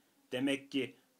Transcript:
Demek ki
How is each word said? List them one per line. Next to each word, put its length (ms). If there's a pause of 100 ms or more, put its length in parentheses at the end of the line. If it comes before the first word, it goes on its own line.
(320)
Demek 400
ki 240 (240)